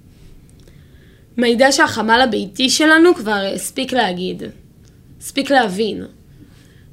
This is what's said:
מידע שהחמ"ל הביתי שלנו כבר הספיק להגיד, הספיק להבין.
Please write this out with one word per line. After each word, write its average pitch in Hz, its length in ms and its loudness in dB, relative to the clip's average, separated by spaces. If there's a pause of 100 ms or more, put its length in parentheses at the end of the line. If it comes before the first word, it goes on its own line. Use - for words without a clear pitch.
(1400)
מידע 240 340 4
שהחמ"ל 233 520 2
הביתי 214 460 -2
שלנו 320 460 4
כבר 208 280 -4 (120)
הספיק 262 380 -8
להגיד, 180 500 -4 (760)
הספיק 269 300 -4
להבין. 202 520 0 (880)